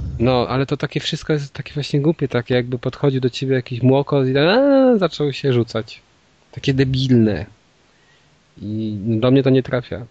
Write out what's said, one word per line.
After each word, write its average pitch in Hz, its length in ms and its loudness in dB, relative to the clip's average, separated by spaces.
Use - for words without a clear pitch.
No, 123 300 2
ale 131 180 -2
to 143 100 -4
takie 143 240 -6
wszystko - 320 -6
jest 143 200 -4
takie - 220 -14
właśnie 147 260 -2
głupie, 151 280 -2
takie 123 260 -2
jakby 123 240 -2
podchodził 131 420 -2
do 127 100 0
ciebie 131 240 -2
jakiś 120 280 -4
młoko 135 420 2
i 131 140 0
a, 175 200 4
zaczął 147 340 -2
się 135 200 -2
rzucać. 113 480 -2
Takie 135 220 -2
debilne. 127 720 2
I 107 380 -6
do 113 300 0
mnie 135 120 4
to 131 80 2
nie 131 120 4
trafia. 120 480 -6